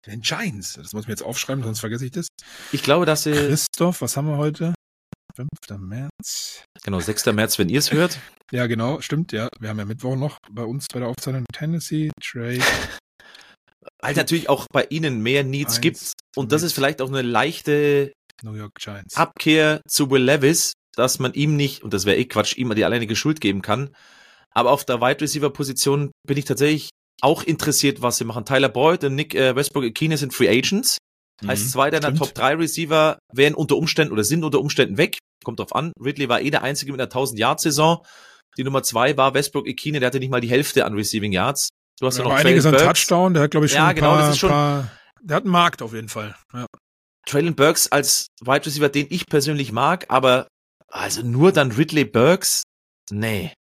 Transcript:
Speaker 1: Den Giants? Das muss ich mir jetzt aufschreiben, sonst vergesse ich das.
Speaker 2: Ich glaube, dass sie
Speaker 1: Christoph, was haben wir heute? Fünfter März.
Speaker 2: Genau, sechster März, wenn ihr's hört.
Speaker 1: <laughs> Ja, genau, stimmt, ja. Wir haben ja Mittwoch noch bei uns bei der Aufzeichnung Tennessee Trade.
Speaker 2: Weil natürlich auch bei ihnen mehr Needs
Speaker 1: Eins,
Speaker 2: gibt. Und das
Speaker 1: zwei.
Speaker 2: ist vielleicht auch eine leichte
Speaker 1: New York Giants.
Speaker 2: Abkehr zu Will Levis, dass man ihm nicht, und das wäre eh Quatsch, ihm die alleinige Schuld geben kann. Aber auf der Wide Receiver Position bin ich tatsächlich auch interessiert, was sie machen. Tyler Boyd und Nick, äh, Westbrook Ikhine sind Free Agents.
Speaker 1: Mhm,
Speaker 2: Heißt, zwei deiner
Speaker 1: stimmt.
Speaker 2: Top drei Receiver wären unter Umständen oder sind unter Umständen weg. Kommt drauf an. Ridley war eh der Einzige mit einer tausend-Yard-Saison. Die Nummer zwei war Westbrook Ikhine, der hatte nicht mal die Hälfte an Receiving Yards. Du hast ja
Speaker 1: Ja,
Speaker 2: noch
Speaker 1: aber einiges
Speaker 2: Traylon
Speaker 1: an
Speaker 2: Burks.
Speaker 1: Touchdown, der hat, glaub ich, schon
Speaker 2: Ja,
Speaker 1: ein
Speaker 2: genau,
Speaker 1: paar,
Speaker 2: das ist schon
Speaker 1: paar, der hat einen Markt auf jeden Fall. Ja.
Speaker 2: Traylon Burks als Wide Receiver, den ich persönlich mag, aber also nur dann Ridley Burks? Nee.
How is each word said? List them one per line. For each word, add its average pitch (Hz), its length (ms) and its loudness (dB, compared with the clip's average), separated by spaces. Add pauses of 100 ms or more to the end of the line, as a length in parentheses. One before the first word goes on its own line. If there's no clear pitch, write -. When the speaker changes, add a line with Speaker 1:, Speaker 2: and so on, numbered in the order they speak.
Speaker 1:
Den 107 160 -12
Giants? 143 520 -6
Das - 200 -18
muss 107 100 -10
ich - 40 -12
mir 107 60 -8
jetzt - 100 -10
aufschreiben, 131 400 -6
sonst 110 160 -6
vergesse 120 260 -8
ich 127 60 -10
das. 170 160 -8 (440)
Speaker 2:
Ich 139 120 -4
glaube, 165 220 4
dass 156 180 2
sie 151 100 0
Speaker 1:
Christoph, 151 680 0
was 127 160 -4
haben 147 100 -2
wir 147 100 -2
heute? 156 360 -2 (640)
Fünfter 123 420 -12
März. - 840 -12 (200)
Speaker 2:
Genau, 98 160 -4
sechster 104 340 -2
März, 107 260 0
wenn 92 100 2
ihr's 143 220 0
hört. 165 320 0
Speaker 1:
<laughs> - 60 -20 (240)
Ja, 123 120 0
genau, 120 360 -2
stimmt, 156 320 -4
ja. 113 160 -4 (100)
Wir 107 80 -10
haben 107 100 -6
ja 104 60 -6
Mittwoch 120 320 -6
noch 139 220 -4 (120)
bei 110 140 -12
uns 123 300 -8
bei 127 60 -8
der 120 100 -6
Aufzeichnung 131 420 -6
Tennessee 156 600 -4 (120)
Trade. 123 380 -6 (1400)
Speaker 2:
Weil 143 140 -4
natürlich 160 320 0
auch 139 240 0
bei - 180 0
ihnen 143 320 -2
mehr 135 220 0
Needs 135 300 -4
Speaker 1:
Eins, 120 80 -2
Speaker 2:
gibt. 170 300 -2 (260)
Und 135 160 0
das 156 80 2
Speaker 1:
zwei. 175 60 -2
Speaker 2:
ist 165 60 -2
vielleicht 139 280 0
auch 131 80 -4
eine 135 140 -2
leichte 143 920 0 (300)
Speaker 1:
New 110 100 -12
York 107 260 -12
Giants. 101 380 -12
Speaker 2:
Abkehr 156 680 2
zu 143 260 0
Will 135 120 4
Levis, 143 480 2 (240)
dass 127 240 0
man 127 140 -2
ihm 147 240 0
nicht, 143 260 -2
und 110 100 -6
das 95 120 -2
wäre 98 100 4
eh 123 80 2
Quatsch, - 340 -2
ihm 123 160 -2
die 104 120 2
alleinige 113 320 -2
Schuld 151 240 -2
geben 98 200 0
kann. 127 320 -4 (580)
Aber 120 200 2
auf 143 140 0
der 120 160 -2
Wide 131 180 2
Receiver 147 300 -2
Position 139 600 -2 (140)
bin 139 120 -2
ich 143 80 -4
tatsächlich 143 420 0 (340)
auch 151 220 2
interessiert, 143 580 0
was 120 140 0
sie - 80 -4
machen. 113 220 -8
Tyler 135 240 2
Boyd 156 340 2
und 135 120 0
Nick, 151 200 -6
äh, 127 220 2
Westbrook 143 260 -2
Ikhine 156 340 0
sind 135 160 -4
Free - 140 4
Agents. - 520 2 (420)
Speaker 1:
Mhm, 202 80 -6
Speaker 2:
Heißt, 117 220 -2
zwei 135 200 2
deiner 151 160 0
Speaker 1:
stimmt. 143 120 0
Speaker 2:
Top 143 140 -2
drei 131 220 2
Receiver 156 640 0 (140)
wären 143 220 4
unter 147 200 2
Umständen 151 380 0
oder 107 100 2
sind 156 220 0
unter 147 160 2
Umständen 135 340 0
weg. 170 220 0 (260)
Kommt 117 160 -10
drauf - 160 -8
an. 160 160 -2 (100)
Ridley 139 280 -4
war 117 100 4
eh 139 100 -2
der 151 140 0
Einzige 139 300 -6
mit 131 80 -6
einer 120 80 -4
tausend-Yard-Saison. 139 960 0 (520)
Die 131 60 -6
Nummer 135 180 -2
zwei 127 360 0
war 135 180 2
Westbrook 147 320 -2
Ikhine, 147 320 -6
der 123 80 2
hatte 127 100 -2
nicht 131 140 -4
mal 123 100 0
die 117 80 -4
Hälfte 131 340 2
an 101 120 -2
Receiving 104 360 -2
Yards. 110 380 -2 (300)
Du 131 80 -2
hast 127 100 -2
ja 123 60 -2
Speaker 1:
Ja, - 60 0
Speaker 2:
noch - 20 2
Speaker 1:
aber 135 80 2
einiges 165 240 6
Speaker 2:
Traylon 139 160 8
Speaker 1:
an 160 60 8
Speaker 2:
Burks. 170 160 4
Speaker 1:
Touchdown, 180 340 4
der 147 80 4
hat, 151 80 2
glaub 156 140 2
ich, 143 60 2
schon 143 60 2
Speaker 2:
Ja, 160 120 6
Speaker 1:
ein 180 60 2
Speaker 2:
genau, 151 180 4
Speaker 1:
paar, 151 80 6
Speaker 2:
das 147 100 4
ist 139 80 2
schon 143 100 2
Speaker 1:
paar, 143 420 0 (300)
der 156 140 -4
hat 170 80 0
einen 196 80 0
Markt 175 320 2
auf 113 100 -10
jeden 110 160 -10
Fall. 107 260 -10 (180)
Ja. 123 120 -10 (600)
Speaker 2:
Traylon 156 280 0
Burks - 360 4
als - 360 0 (140)
Wide 131 240 2
Receiver, 147 240 0
den 143 220 0
ich 175 160 -6
persönlich 143 440 0
mag, 143 380 0
aber 127 380 4 (400)
also - 340 -6
nur 127 300 4
dann 139 200 2
Ridley 147 320 2
Burks? 127 600 2 (480)
Nee. 104 420 -4 (160)